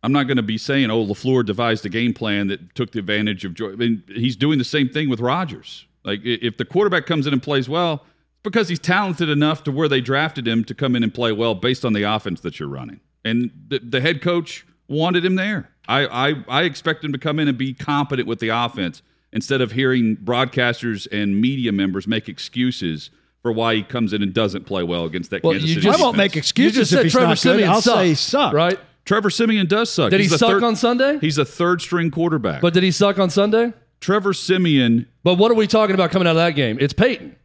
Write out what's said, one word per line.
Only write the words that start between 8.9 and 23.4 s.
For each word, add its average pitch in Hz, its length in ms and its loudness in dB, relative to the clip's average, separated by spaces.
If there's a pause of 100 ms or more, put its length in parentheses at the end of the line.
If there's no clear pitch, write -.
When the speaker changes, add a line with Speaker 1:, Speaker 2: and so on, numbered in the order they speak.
Speaker 1:
enough 151 340 0
to 147 80 -4
where 151 160 0
they 135 140 2
drafted 135 460 -4
him 113 180 0
to 113 100 -12
come 127 200 0
in 117 80 2
and 110 100 -2
play 120 180 0
well 110 240 0
based 123 300 -2
on 117 80 2
the 104 100 0
offense 104 380 -2
that 85 180 -8
you're 73 100 -8
running. 65 300 -12 (260)
And 117 240 0 (200)
the, 135 100 -2
the 120 220 -4
head 156 200 -2
coach 175 440 -4 (220)
wanted 170 380 0
him 185 100 2
there. 190 340 -4 (180)
I, 135 180 0 (240)
I, 143 180 -4
I 135 160 -2
expect 160 400 -4
him 151 80 -4
to 139 80 -4
come 151 200 -4
in 151 80 2
and 135 100 0
be 135 160 -4
competent 139 540 -4
with 110 120 -4
the 110 100 -4
offense 113 520 -4 (300)
instead 127 300 -2
of 110 120 -2
hearing 123 440 0
broadcasters 120 960 -2
and 101 280 -2
media 123 320 0
members 98 360 -2
make 110 200 -4
excuses 101 840 -6 (320)